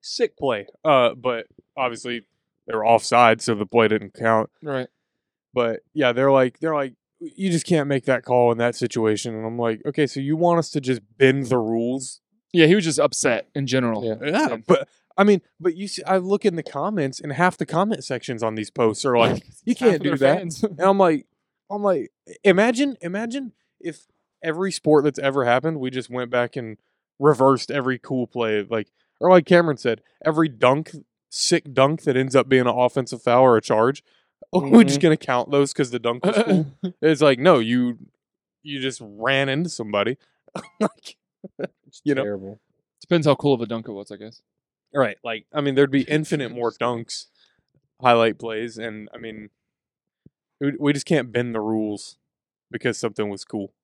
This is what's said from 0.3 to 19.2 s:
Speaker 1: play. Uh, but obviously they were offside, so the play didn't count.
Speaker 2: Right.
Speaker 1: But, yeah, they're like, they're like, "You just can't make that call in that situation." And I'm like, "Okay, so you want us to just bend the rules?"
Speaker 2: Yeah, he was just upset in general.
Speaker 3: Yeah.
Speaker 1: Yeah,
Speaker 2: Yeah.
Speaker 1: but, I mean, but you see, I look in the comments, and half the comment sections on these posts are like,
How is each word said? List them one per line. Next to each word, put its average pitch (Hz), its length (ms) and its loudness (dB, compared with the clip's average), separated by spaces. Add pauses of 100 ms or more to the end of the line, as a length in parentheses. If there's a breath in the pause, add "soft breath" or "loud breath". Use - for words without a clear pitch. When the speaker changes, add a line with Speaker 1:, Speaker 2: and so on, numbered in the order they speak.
Speaker 1:
play. 117 300 -4 (180)
Uh, 131 300 4
but 120 320 -6 (300)
obviously 120 460 -6 (440)
they 117 80 -6
were 107 120 -2
offside, 117 560 4
so 117 120 -2
the 101 120 -4
play 113 220 4
didn't 104 260 -2
count. 110 360 0 (120)
Speaker 2:
Right. 135 240 -6 (640)
Speaker 1:
But, 117 280 -2 (140)
yeah, 131 180 2
they're 131 180 2
like, 131 300 2
they're 160 140 -4
like, 135 200 -6 (240)
"You 180 320 -6
just 170 160 -2
can't 151 220 0
make 139 160 -2
that 127 200 0
call 123 280 4
in 113 60 -2
that 120 180 0
situation." 113 580 -2
And 110 100 -8
I'm 117 140 -8
like, 113 280 -2
"Okay, 147 200 0
so 135 140 -8
you 143 160 -4
want 170 220 2
us 160 120 -4
to 147 100 -4
just 123 200 -2 (180)
bend 135 280 4
the 123 120 0
rules?" 117 600 -4 (320)
Speaker 2:
Yeah, 165 140 6
he 175 80 6
was 202 100 2
just 156 160 -2
upset 131 540 0
in 139 120 -4
general. 120 380 -2
Speaker 3:
Yeah. 110 180 -6
Speaker 1:
Yeah, 196 280 -2
Speaker 2:
Yeah. 113 60 -6 (100)
Speaker 1:
but, 139 220 -4 (280)
I 196 80 2
mean, 202 160 4 (180)
but 170 180 -4
you 190 120 -12
see, - 160 -12
I 190 140 0
look 196 260 -4
in 180 120 0
the 160 60 -8
comments, 147 580 -6
and 147 120 -10
half 175 240 0
the 160 100 -6
comment 180 380 -2
sections 120 380 -8
on 110 120 -2
these 110 160 -8
posts 110 340 0
are 127 140 0
like, 110 260 2 (120)